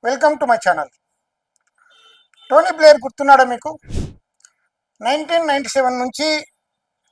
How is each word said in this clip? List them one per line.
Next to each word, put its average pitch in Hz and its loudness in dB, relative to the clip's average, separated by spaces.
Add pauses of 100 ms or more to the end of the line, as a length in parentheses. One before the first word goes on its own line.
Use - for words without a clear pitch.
Welcome 277 0
to 285 -4
my 240 2
channel. 165 -2 (1600)
టోనీ 320 2
బ్లేర్ 311 6
గుర్తున్నాడా 269 2
మీకు? 247 -8 (1200)
నైన్టీన్ 302 -2
నైంటీ 277 -2
సెవెన్ 254 -2
నుంచి 294 -4 (640)